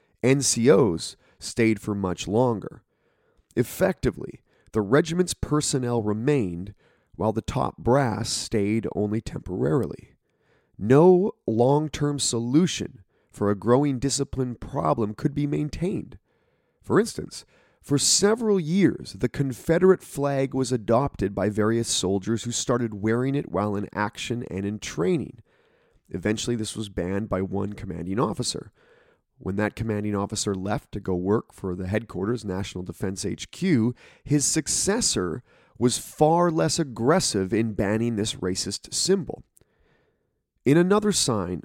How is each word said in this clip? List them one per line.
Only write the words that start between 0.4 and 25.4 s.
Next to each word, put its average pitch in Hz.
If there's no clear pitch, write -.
C 123
Os 117
stayed 113
for 107
much 95
longer. 113
Effectively, -
the 110
regiment's 165
personnel 127
remained, 104
while 107
the 107
top -
brass 120
stayed 107
only 104
temporarily. 110
No 175
long-term 143
solution 123
for -
a 104
growing 123
discipline 127
problem 135
could -
be 143
maintained. 151
For 151
instance, -
for 143
several 214
years, 165
the -
Confederate 165
flag 139
was 131
adopted 113
by 98
various 110
soldiers 98
who 120
started 120
wearing 117
it -
while 101
in 104
action 110
and 95
in 104
training. 160